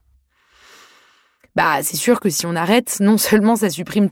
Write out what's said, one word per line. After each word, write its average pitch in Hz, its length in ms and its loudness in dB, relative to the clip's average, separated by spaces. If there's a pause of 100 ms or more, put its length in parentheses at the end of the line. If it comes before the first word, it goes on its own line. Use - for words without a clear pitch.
(1600)
Bah, 156 260 2
c'est 151 160 -6
sûr 240 220 0
que 208 100 -2
si 160 160 -6
on 170 100 -6
arrête, 196 440 0
non 202 180 4
seulement 214 380 2
ça 202 160 -2
supprime 180 400 -2